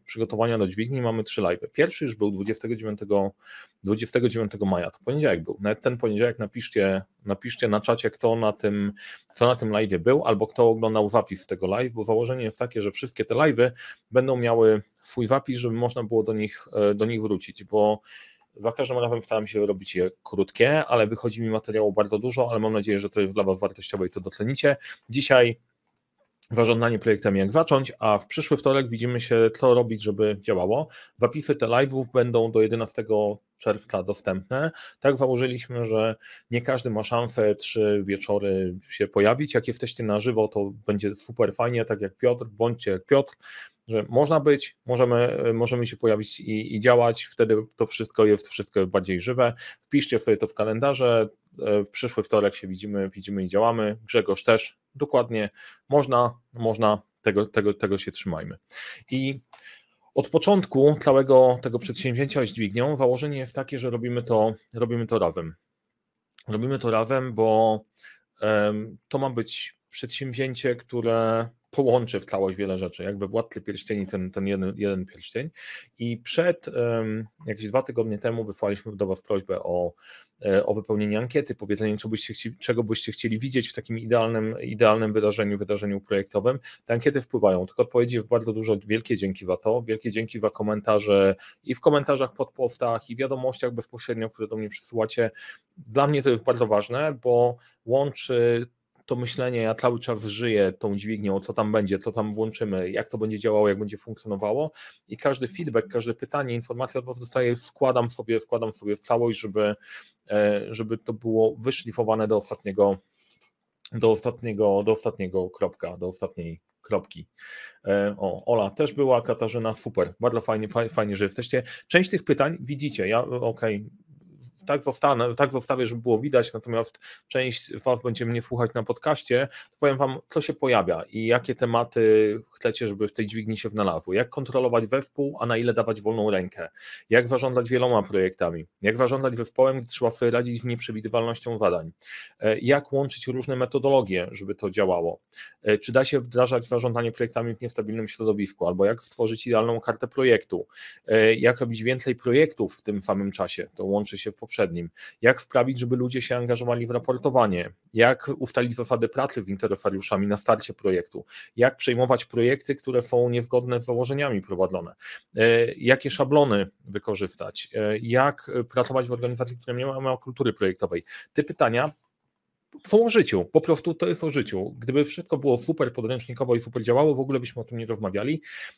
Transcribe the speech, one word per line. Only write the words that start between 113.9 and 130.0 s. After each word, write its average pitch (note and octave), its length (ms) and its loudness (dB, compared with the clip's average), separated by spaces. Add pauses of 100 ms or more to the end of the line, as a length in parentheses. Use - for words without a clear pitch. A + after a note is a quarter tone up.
do A2+ 200 4
ostatniego, G#2+ 720 0
do A2 80 2
ostatniego F#2 580 -2
kropka, F2 480 -6
do F2+ 100 -8
ostatniej E2+ 540 -10 (200)
kropki. - 460 -6 (580)
E, G2+ 320 0
o, F#2 280 -6
Ola A2 240 2
też D3 240 -2
była, C3 280 2
Katarzyna, A2+ 520 -4
super, F#2 460 -2
bardzo A2+ 220 0
fajnie, A2 260 -2
faj-, A#2 220 -2
fajnie, G#2 260 -2
że G2+ 80 -2
jesteście. A#2+ 400 -2 (240)
Część F#3 220 2
tych G3 140 -2
pytań D3+ 360 0
widzicie, C3+ 480 -6
ja, A2+ 160 2
okej, A#2 640 -4 (800)
tak C#3+ 180 -2
zostanę, B2 520 0
tak C3+ 160 2
zostawię, B2+ 360 -2
żeby A#2 140 -6
było A#2 180 2
widać, A#2 340 2
natomiast A2+ 460 -6 (280)
część B2+ 400 -4
z - 160 -12
was B2 180 2
będzie A#2+ 240 -4
mnie A#2 160 -2
słuchać A#2+ 320 -2
na A#2 100 -2
podcaście, C3+ 640 0 (240)
to - 80 -20
powiem C#3 180 2
wam, C3 220 -2 (100)